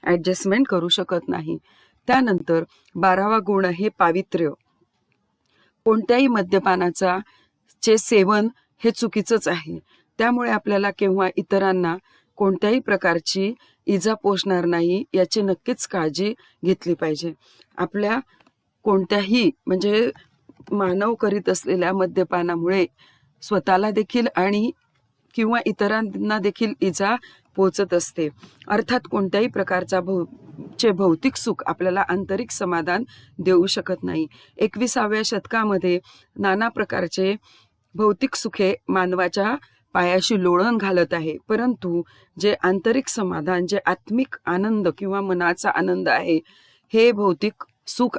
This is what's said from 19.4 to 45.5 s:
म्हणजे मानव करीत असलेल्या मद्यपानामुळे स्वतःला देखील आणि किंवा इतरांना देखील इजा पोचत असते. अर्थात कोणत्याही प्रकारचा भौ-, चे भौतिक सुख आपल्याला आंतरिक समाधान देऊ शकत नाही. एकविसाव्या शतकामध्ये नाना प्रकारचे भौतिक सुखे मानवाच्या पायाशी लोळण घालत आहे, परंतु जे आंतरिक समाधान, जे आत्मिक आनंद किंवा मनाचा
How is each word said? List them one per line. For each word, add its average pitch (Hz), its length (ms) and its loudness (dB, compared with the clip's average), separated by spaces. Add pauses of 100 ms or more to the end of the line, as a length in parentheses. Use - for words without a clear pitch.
म्हणजे 208 440 0 (600)
मानव 202 420 0
करीत 202 360 -2
असलेल्या 185 440 0
मद्यपानामुळे 180 920 0 (560)
स्वतःला 196 500 0
देखील 220 440 0
आणि 208 360 2 (640)
किंवा 233 320 0
इतरांना 214 760 -2
देखील 202 420 -2
इजा 196 340 0 (400)
पोचत 190 380 0
असते. 170 360 -2 (380)
अर्थात 226 320 0 (120)
कोणत्याही 202 360 0
प्रकारचा 185 540 -2
भौ-, 175 240 -2 (540)
चे 226 120 4
भौतिक 190 440 2
सुख - 300 -2
आपल्याला 185 440 0
आंतरिक 196 420 -4
समाधान 180 520 -2 (360)
देऊ 185 260 4
शकत 185 380 -4
नाही. 160 240 -4 (300)
एकविसाव्या 214 680 0
शतकामध्ये 196 760 -2 (400)
नाना 202 280 0
प्रकारचे 190 680 -4 (600)
भौतिक 214 400 0
सुखे - 400 0 (140)
मानवाच्या 185 640 0 (380)
पायाशी 185 500 2
लोळण 185 340 2
घालत 185 360 0
आहे, 160 240 -4 (100)
परंतु 220 540 -2 (380)
जे 208 240 2
आंतरिक 220 440 0
समाधान, 180 600 -2
जे 196 180 -2
आत्मिक 220 600 -4
आनंद 196 420 -2 (100)
किंवा 196 240 -4
मनाचा 180 480 -2